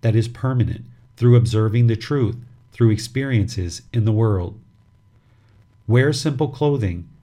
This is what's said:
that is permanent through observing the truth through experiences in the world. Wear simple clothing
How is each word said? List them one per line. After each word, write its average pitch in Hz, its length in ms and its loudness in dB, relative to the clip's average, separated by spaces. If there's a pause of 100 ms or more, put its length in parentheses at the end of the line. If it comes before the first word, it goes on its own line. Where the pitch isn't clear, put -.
that 104 120 0
is 113 140 2
permanent 123 560 -4 (320)
through 120 200 6
observing 110 500 2
the 113 100 2
truth 120 400 -2 (360)
through 117 180 2
experiences 104 920 -4 (100)
in 117 120 0
the 110 80 2
world. 107 460 -2 (1300)
Wear 127 260 2
simple 147 360 -4
clothing 110 600 -4 (140)